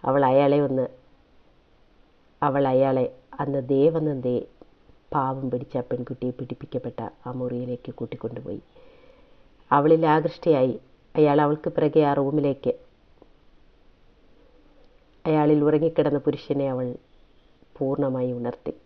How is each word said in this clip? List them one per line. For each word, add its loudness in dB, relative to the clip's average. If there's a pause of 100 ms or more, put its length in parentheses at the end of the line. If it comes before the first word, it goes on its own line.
അവൾ 2
അയാളെ 4
ഒന്ന്, 0 (1600)
അവൾ 2
അയാളെ 2 (240)
അന്ന് -4
ദേവനന്ദയെ 0 (720)
പാവം -4
പിടിച്ച -6
ആ -2
പെൺകുട്ടിയെ -6
പിടിപ്പിക്കപ്പെട്ട -10 (180)
ആ -10
മുറിയിലേക്ക് -8
കൂട്ടിക്കൊണ്ടുപോയി. -10 (1080)
അവളിൽ 4
ആകൃഷ്ടയായി 2 (360)
അയാൾ 4
അവൾക്ക് 0
പിറകെ 2
ആ 4
റൂമിലേക്ക്, 0 (2500)
അയാളിൽ 4
ഉറങ്ങിക്കിടന്ന 2
പുരുഷനെ -2
അവൾ -4 (840)
പൂർണ്ണമായി -2
ഉണർത്തി -8 (140)